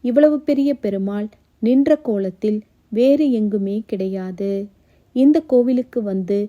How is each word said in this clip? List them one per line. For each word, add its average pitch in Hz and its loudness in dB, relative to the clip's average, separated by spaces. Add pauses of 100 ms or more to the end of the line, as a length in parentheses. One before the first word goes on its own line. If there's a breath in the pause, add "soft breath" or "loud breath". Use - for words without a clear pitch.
இவ்வளவு 285 4
பெரிய 285 0
பெருமாள் 202 -6 (300)
நின்ற 277 2
கோலத்தில் 214 -4 (300)
வேறு 277 2
எங்குமே 208 -2
கிடையாது. 190 -6 (640)
இந்த 285 4
கோவிலுக்கு 247 0
வந்து 196 -4 (120)